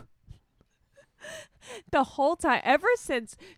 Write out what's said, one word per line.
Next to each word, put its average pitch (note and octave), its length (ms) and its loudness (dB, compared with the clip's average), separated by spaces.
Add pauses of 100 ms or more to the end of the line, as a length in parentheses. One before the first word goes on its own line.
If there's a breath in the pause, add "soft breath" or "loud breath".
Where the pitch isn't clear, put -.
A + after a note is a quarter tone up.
(1900 loud breath)
The C#4+ 120 4
whole C#4+ 320 0
time, C4 280 0
ever D4+ 320 2
since A#3+ 400 -6 (220 loud breath)